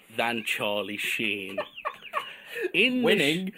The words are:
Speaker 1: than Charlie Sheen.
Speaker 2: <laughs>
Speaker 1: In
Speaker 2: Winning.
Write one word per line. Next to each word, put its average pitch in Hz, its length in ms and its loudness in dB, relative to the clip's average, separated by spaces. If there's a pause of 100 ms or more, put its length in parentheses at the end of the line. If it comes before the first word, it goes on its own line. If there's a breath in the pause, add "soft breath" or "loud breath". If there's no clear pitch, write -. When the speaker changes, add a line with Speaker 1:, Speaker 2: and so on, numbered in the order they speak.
(160)
Speaker 1:
than 117 280 0
Charlie 104 540 0
Sheen. 101 600 -2 (560)
Speaker 2:
<laughs> - 600 -6
Speaker 1:
In 247 280 4
Speaker 2:
Winning. 180 560 4